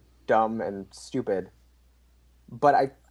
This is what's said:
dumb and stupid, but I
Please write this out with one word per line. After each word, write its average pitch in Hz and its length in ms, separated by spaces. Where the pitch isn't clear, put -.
dumb 113 340
and 98 320
stupid, 98 580
but 143 260
I 135 180